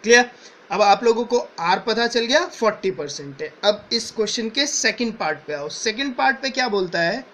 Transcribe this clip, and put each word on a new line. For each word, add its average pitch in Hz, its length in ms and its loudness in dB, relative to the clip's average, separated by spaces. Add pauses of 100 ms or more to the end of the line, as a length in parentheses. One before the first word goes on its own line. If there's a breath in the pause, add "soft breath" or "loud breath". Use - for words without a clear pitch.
Clear? 240 280 6 (400 loud breath)
अब 196 100 0
आप 202 220 6
लोगों 226 220 2
को 240 240 0 (100)
R 180 200 2
पता 233 280 0
चल 233 180 0
गया, 294 200 2
फ़ोर्टी 208 460 -2
परसेंट 143 500 -10
है। 156 120 -10 (120)
अब 208 280 0
इस 226 180 -6
question 220 380 -4
के 277 180 -2
second 226 500 -2
part 156 220 -2
पे - 140 -10
आओ। 147 160 -6
Second 247 460 -4
part 269 260 0
पे 262 80 -4
क्या 262 180 -2
बोलता 185 320 -2
है? 196 340 -2